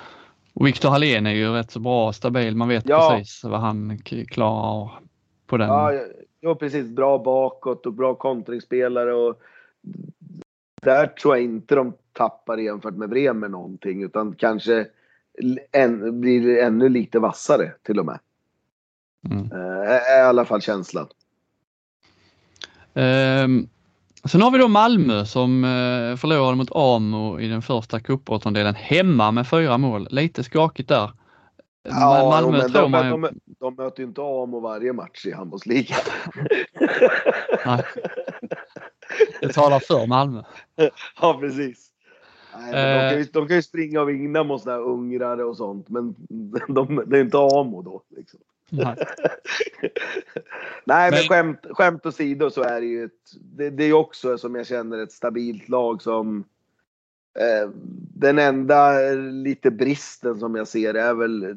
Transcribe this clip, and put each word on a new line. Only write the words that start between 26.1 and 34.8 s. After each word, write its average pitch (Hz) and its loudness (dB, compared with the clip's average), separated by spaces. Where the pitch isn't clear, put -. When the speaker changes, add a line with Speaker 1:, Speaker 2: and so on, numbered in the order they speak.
Speaker 1:
förlorade 135 2
mot 131 -2
amo 110 2
i 110 -4
den 113 -4
första 117 -4
cupåttondelen 107 -2
hemma 147 4
med 120 0
fyra 156 2
mål. 117 -2
Lite 139 -2
skakigt 156 -2
där. 110 2
Speaker 2:
Ja, - -14
Speaker 1:
Ma-, 131 4
Malmö - 4
Speaker 2:
jo, - 4
men - 0
Speaker 1:
tror 202 6
Speaker 2:
de, - 2
Speaker 1:
man... 127 2
Ju 127 0
Speaker 2:
de, 160 -2
de 127 -6
möter 131 -10
ju 127 -8
inte 117 -12
amo 127 -6
varje 113 -4